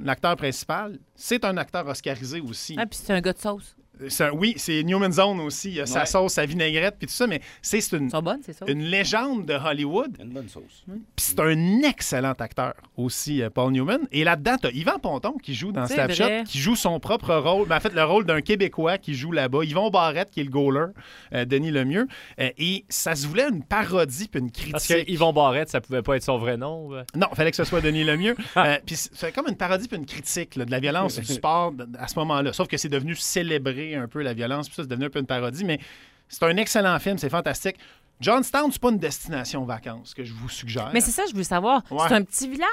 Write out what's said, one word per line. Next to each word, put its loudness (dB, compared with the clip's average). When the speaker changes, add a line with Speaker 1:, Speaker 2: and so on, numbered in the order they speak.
Speaker 1:
l'acteur 0
principal, -6
c'est -2
un 0
acteur -4
oscarisé -6
aussi. -10
Speaker 2:
Ah, -2
puis -10
c'est -2
un 2
gars 0
de -20
sauce. -8
Speaker 1:
C'est 0
un, 4
oui, 2
c'est 0
Newman 2
Zone 4
aussi. -6
Il -8
y -4
a -2
sa 0
Speaker 3:
Ouais. 2
Speaker 1:
sauce, 2
sa 0
vinaigrette, 0
puis -8
tout -8
ça, 0
mais -2
c'est, 0
c'est -2
une, 0
Speaker 2:
Elles 0
sont -2
bonnes, -2
c'est -14
ça. -14
Speaker 1:
une 0
légende 0
de 0
Hollywood. -2
Speaker 3:
Une -12
bonne -12
sauce. -20
Speaker 1:
Puis -12
c'est 0
un 4
excellent 0
acteur -4
aussi, -2
euh, -2
Paul 2
Newman. 2
Et 2
là-dedans, 2
t'as 0
Yvan 0
Ponton -2
qui -6
joue -6
dans -2
Speaker 2:
C'est -2
Speaker 1:
Slapshot, 2
Speaker 2:
vrai. 0
Speaker 1:
qui -6
joue 2
son 0
propre 0
rôle. 4
Ben, 4
en 4
fait, 0
le 6
rôle 6
d'un 4
Québécois 2
qui -6
joue -6
là-bas. 2
Yvon 2
Barrette, 2
qui -6
est 0
le -6
goaler, 2
euh, 0
Denis 0
Lemieux. 2
Euh, 0
et -2
ça -2
se -4
voulait 2
une 0
parodie 0
puis -4
une -4
critique. -8
Speaker 4:
Parce -4
que 4
Yvon 4
Barrette, 4
ça 0
pouvait -4
pas 0
être -2
son 2
vrai -2
nom, -8
ouais. -12
Speaker 1:
Non, 4
fallait 4
que -4
ce 2
soit 0
Denis 2
Lemieux. 2
Speaker 4:
<laughs> -8
Speaker 1:
Euh, 4
puis -8
c'est, -6
c'est -6
comme -4
une -4
parodie -2
puis -8
une -6
critique, -6
là, -4
de -6
la 0
violence 0
du -6
sport 2
d-, -10
à -10
ce -6
moment-là. 0
Sauf -2
que -4
c'est -2
devenu -2
célébré -2
un -4
peu, -6
la -2
violence, -4
puis -20
ça, -6
c'est -8
devenu -2
un -4
peu -4
une -2
parodie. -2
Mais 0
c'est -4
un 6
excellent 4
film, 0
c'est -2
fantastique. -2
Johnstown, 4
c'est -4
pas 6
une 4
destination -4
vacances -8
que -10
je -10
vous -10
suggère. -6
Speaker 2:
Mais 4
c'est 2
ça, 0
je -8
veux -2
savoir. 2
Speaker 1:
Ouais. 2
Speaker 2:
C'est 6
un 6
petit -4
village, 0